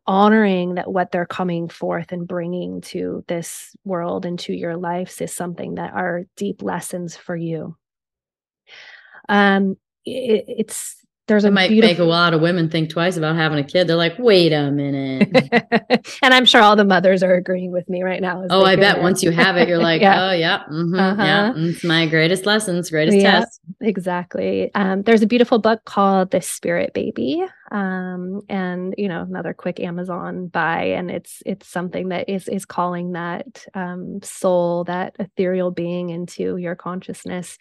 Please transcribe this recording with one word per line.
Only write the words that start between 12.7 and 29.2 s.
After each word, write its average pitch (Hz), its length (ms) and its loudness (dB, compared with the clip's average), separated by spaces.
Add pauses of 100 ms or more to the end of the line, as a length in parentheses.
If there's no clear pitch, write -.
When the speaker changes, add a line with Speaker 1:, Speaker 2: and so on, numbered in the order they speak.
Speaker 2:
twice 170 280 -2
about 156 180 0
having 156 240 0
a 139 60 0
kid. 180 200 2
They're 165 120 2
like, 170 200 0
"Wait 185 360 6
a 143 180 0
minute." 139 580 -2
Speaker 1:
<laughs> - 920 0
And 254 100 6
I'm 254 120 6
sure 240 160 8
all 208 160 8
the 208 80 6
mothers 185 360 4
are 185 140 4
agreeing 180 360 -2
with 175 180 -6
me 180 120 -4
right 185 200 -4
now 180 220 -4
as 185 60 -6
Speaker 2:
Oh, 185 120 6
Speaker 1:
they 185 40 6
Speaker 2:
I 190 60 6
Speaker 1:
hear 185 80 6
Speaker 2:
bet 196 200 6
Speaker 1:
it. - 40 0
Speaker 2:
once 196 180 2
you 170 100 2
have 175 260 2
it, 170 100 4
you're 175 100 2
like, 165 240 2
Speaker 1:
<laughs> 196 60 8
Yeah. 190 220 4
Speaker 2:
"Oh, - 20 0
yeah. 175 400 0
Mm-hmm, 170 240 -2
yeah. 196 540 2
Speaker 1:
Uh-huh. 254 80 -2
Speaker 2:
It's 165 260 -2
my 165 240 2
greatest 160 380 2
lessons, 190 440 0
greatest 160 280 2
Speaker 1:
Yeah, 196 240 6
Speaker 2:
tests." - 180 -8 (220)
Speaker 1:
exactly. 190 920 -4
Um, 196 280 0
there's 220 200 4
a 220 60 4
beautiful 240 320 2
book 220 240 0
called 196 480 2
The 185 80 0
Spirit - 540 -4
Baby. 269 500 -4 (280)
Um, 185 760 -6
and, 185 500 -6
you 202 120 -4
know, 170 120 -6